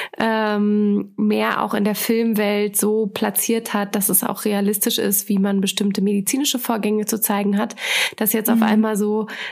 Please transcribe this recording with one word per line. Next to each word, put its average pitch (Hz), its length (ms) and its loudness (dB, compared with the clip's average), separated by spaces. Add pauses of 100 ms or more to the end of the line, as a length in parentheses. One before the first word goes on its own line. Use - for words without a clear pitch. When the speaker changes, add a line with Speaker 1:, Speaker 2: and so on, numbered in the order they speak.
(200)
Speaker 1:
ähm, 208 960 2
mehr 214 460 0
auch 208 100 -2
in 208 100 0
der 208 120 2
Filmwelt 208 840 0
so 214 300 2
platziert 226 680 -2
hat, 202 220 -2
dass 202 140 0
es 190 140 2
auch 208 220 -4
realistisch 208 520 0
ist, - 320 0
wie 196 100 2
man 196 220 2
bestimmte 196 400 0
medizinische 208 580 0
Vorgänge 214 460 0
zu 214 140 -2
zeigen 202 380 0
hat, 226 180 -2 (420)
dass - 160 0
jetzt 220 160 0
auf 233 80 4
Speaker 2:
Mhm. 220 60 4
Speaker 1:
einmal 220 320 4
so, 208 320 0 (240)